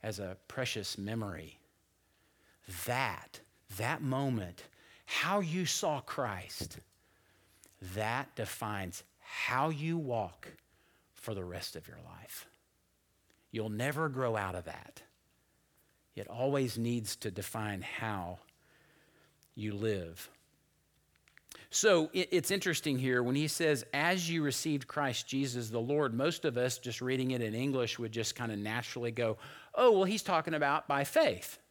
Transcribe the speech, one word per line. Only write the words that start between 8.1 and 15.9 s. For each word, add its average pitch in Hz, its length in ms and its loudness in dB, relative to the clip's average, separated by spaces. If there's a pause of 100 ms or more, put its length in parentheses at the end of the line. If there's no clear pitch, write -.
defines 101 720 -6 (160)
how - 480 0
you 160 300 -2
walk 117 500 -4 (680)
for - 180 -8
the 98 120 -4
rest 87 320 -8
of 82 100 -12
your 80 140 -18 (180)
life. - 300 -14 (1040)
You'll 110 160 -2
never 135 400 0
grow 127 280 0
out 95 200 0
of 87 80 -6
that. - 380 -14 (1160)